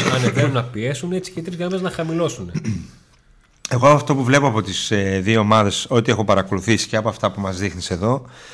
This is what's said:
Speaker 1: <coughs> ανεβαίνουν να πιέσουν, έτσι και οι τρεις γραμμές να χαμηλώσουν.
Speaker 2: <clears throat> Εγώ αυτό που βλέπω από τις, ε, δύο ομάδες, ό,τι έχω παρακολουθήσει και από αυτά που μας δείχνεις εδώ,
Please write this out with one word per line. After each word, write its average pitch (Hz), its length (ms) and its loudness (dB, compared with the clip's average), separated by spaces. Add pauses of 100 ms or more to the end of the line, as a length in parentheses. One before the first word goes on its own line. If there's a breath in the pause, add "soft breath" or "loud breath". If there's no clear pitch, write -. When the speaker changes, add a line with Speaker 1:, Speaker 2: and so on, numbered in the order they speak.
Speaker 1:
<coughs> 131 100 0
ανεβαίνουν 123 360 0
να 123 120 0
πιέσουν, 143 480 -6
έτσι 185 200 -6
και - 80 -8
οι - 20 -10
τρεις 175 140 -10
γραμμές 180 240 -4
να 185 100 -4
χαμηλώσουν. 160 640 -4
Speaker 2:
<clears throat> - 1160 -10
Εγώ 123 180 2
αυτό 143 260 4
που 135 100 0
βλέπω 139 220 4
από 110 160 2
τις, 92 280 -6
ε, 98 320 0
δύο 110 180 4
ομάδες, 104 480 2
ό,τι 120 220 2
έχω 107 140 2
παρακολουθήσει 98 640 0
και - 80 -4
από 110 120 0
αυτά 104 240 -2
που 101 80 -8
μας 92 180 -4
δείχνεις 90 320 -6
εδώ, 110 360 -2 (280 loud breath)